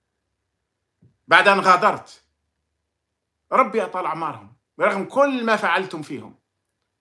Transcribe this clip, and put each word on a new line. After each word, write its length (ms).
بعد 200
أن 120
غادرت. 600
ربي 320
أطال 220
أعمارهم، 480
برغم 280
كل 400
ما 100
فعلتم 460
فيهم، 340